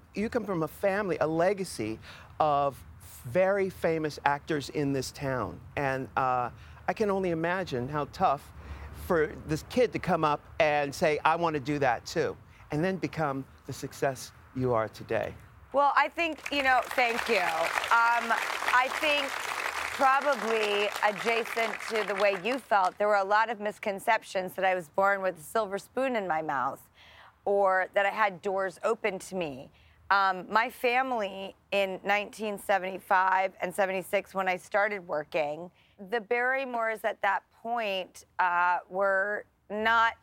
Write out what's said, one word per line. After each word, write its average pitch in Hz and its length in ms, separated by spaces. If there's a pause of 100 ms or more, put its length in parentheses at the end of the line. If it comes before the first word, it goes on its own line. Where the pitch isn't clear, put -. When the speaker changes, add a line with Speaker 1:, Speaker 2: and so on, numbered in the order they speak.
(140)
Speaker 1:
you 202 140
come 233 160
from 180 200
a 151 40
family, 196 540
a 147 60
legacy 165 720 (420)
of 143 340 (520)
very 190 420
famous 160 560
actors 143 460
in 143 200
this 131 200
town. 127 460 (200)
And, 135 400
uh, 127 320 (380)
I - 60
can 208 160
only 190 220
imagine 165 580
how 147 240
tough 151 400 (540)
for 156 240 (160)
this 151 240
kid 240 220
to 160 40
come 160 260
up 147 160 (200)
and 147 340
say, 156 320
"I 156 100
wanna 165 240
do 143 200
that 123 260
too," 95 320 (320)
and 151 160
then 190 120
become 143 460 (220)
the 135 80
success - 580 (240)
you 127 160
are 110 180
today. 104 440 (400)
Speaker 2:
Well, 277 240
I 294 120
think, 320 420
you 285 100
know, 254 280
thank 240 380
you. 226 120
Um, 226 920 (400)
I 254 160 (120)
think 294 260 (680)
probably 226 920 (160)
adjacent 220 680 (160)
to 220 180
the 196 140
way 202 220
you 247 160
felt, 190 400
there 208 80
were 208 80
a 196 80
lot 208 260
of 220 100
misconceptions 202 920
that 185 100
I 185 120
was 180 140
born 196 340
with 180 160
a 151 40
silver 196 360
spoon 254 360
in 196 120
my 160 160
mouth 135 440 (580)
or 190 500
that 196 100
I 196 60
had 196 320
doors 190 400
open 208 340
to 185 180
me. 147 360 (400)
Um, 190 400
my 220 180
family 233 840 (160)
in 190 320
nineteen 202 560
seventy-five 190 1000
and 180 140
seventy-six, 190 600
when 190 120
I 180 80
started 202 520
working, 156 640 (400)
the 233 100
Barrymores 240 840
at 202 200
that 196 180 (220)
point, 208 600 (120)
uh, 175 500
were 196 580 (260)
not 220 520